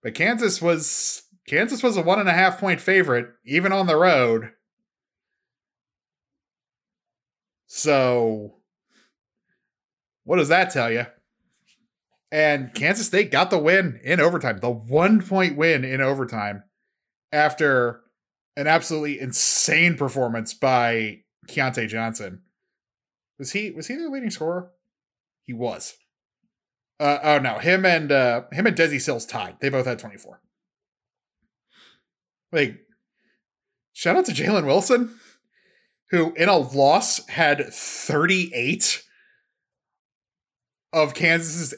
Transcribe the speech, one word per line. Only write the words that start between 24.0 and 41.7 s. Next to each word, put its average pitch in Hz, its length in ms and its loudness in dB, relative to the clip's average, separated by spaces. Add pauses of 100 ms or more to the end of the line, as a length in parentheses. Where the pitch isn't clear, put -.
leading 269 220 -8
scorer? 175 400 -6 (760)
He 127 80 -14
was. 113 420 -8 (1040)
Uh, 147 240 0
oh 151 160 4
no, 120 200 -2
him 185 260 0
and, 160 260 2
uh, 127 320 2 (100)
him 175 140 -2
and 208 100 0
Desi 147 240 0
Sills 120 260 -6
tied. 98 340 -10
They 139 80 -2
both 131 160 -2
had 123 140 -6
twenty-four. - 420 -20 (2000)
Like, 139 260 0 (1120)
shout 185 240 0
out 370 100 2
to - 60 -4
Jalen 190 320 0
Wilson, 202 540 2 (920)
who 170 240 2
in 165 140 2
a 196 80 6
loss 139 720 2
had 147 460 0
thirty-eight 156 1300 -2 (1900)
of 151 220 2
Kansas's 165 640 0